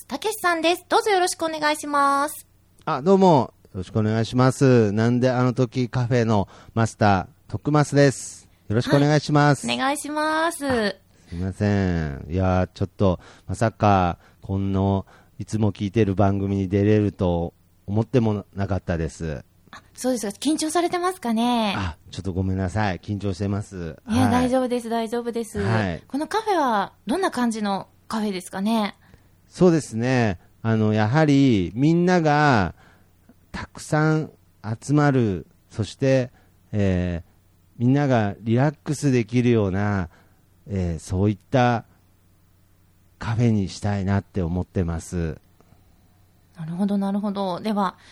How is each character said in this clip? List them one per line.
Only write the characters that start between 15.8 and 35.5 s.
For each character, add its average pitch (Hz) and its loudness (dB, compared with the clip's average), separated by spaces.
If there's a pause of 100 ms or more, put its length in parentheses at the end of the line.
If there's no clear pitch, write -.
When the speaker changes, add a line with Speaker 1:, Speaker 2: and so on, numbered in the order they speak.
Speaker 2:
い 92 -6
て 110 2
る 98 -2
番 98 0
組 98 -2
に 95 -2
出 101 2
れ 107 4
る 104 2
と 87 -2 (320)
思 107 -2
っ - -2
て 127 0
も 104 -2 (100)
な 98 -4
か 92 -4
っ 90 -4
た - -4
で 80 -4
す。 78 -8 (280)
Speaker 1:
あ、 - -20 (100)
そ - -6
う 254 0
で 233 -4
す 220 -8
か。 202 -6
緊 302 0
張 311 -4
さ 349 0
れ 339 0
て 359 -2
ま 349 -2
す 370 -14
か 233 -4
ね？ 226 0
Speaker 2:
あ、 90 -6 (140)
ち - -10
ょ - -8
っ - -16
と 95 -4
ご 92 -2
め 95 0
ん - -2
な 95 -2
さ 104 -2
い。 85 -8
緊 104 -6
張 98 -4
し 90 -10
て 101 -2
ま 101 -4
す。 87 -10 (120)
Speaker 1:
い 214 -2
や、 247 2
Speaker 2:
は 262 2
い。 - 2
Speaker 1:
大 247 0
丈 262 0
夫 254 -2
で 247 -4
す、 233 -10
大 226 -4
丈 240 -4
夫 240 -8
で 233 -6
す。 214 -10
Speaker 2:
は 113 -2
い。 80 -10
Speaker 1:
こ 269 -8
の - -4
カ 427 -4
フ 440 -4
ェ 370 2
は 226 0 (140)
ど 262 -2
ん 392 -4
な 359 0
感 247 -2
じ 220 -8
の 196 -4 (180)
カ 220 -4
フ 214 -2
ェ 208 -4
で 185 -8
す - -14
か 190 -8
ね？ 214 -2 (540)
Speaker 2:
そ 180 2
う 175 6
で 156 2
す - -10
ね。 120 0 (220)
あ 113 0
の、 107 2
や 107 2
は 156 4
り、 127 4
み 143 2
ん 175 2
な 180 2
が 147 2 (800)
た - -10
く - -20
さ 156 2
ん 156 -2 (500)
集 139 -2
ま 147 6
る、 110 0 (260)